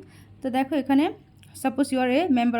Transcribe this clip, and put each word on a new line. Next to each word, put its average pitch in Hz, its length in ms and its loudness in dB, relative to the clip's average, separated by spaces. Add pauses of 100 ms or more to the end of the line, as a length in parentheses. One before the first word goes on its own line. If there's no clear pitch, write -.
(420)
তো 262 80 -4
দেখো 269 260 -2
এখানে, 277 380 2 (480)
"Suppose 269 260 -2
you 262 120 -2
are 254 120 0
a 320 160 2
member 240 320 2